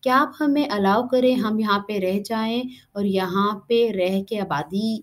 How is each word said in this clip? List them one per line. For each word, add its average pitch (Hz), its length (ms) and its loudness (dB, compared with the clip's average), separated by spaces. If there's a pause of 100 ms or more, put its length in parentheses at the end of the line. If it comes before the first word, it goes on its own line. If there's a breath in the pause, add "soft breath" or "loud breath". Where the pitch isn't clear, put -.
क्या 254 140 2
आप 294 220 2
हमें 294 300 2
अलाउ 208 400 2
करें, 254 280 4
हम 220 240 -2
यहाँ 202 280 0
पे 208 100 -4
रह 190 240 -2
जाएं 226 400 -4 (340 loud breath)
और 202 100 -2
यहाँ 190 460 0 (160)
पे 233 240 4
रह 190 300 0
के 208 160 -6
आबादी 190 640 -4